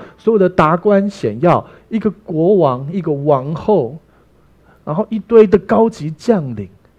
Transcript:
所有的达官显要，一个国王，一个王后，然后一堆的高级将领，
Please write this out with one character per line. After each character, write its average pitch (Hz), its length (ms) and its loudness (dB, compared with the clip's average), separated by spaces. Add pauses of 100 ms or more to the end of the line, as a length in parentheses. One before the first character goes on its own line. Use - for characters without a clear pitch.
(180)
所 226 160 -2
有 220 40 2
的 185 120 2
达 170 260 2
官 202 340 0
显 113 300 -6
要， 143 260 2 (220)
一 220 100 -6
个 208 140 -2
国 170 460 -2
王， 139 340 0
一 190 100 -6
个 160 120 -4
王 143 420 -2
后， 156 420 -2 (840)
然 147 100 -8
后 202 160 -4
一 220 100 -6
堆 220 280 4
的 190 120 4
高 226 300 0
级 156 220 -8
将 151 440 -4
领， 98 140 -12 (300)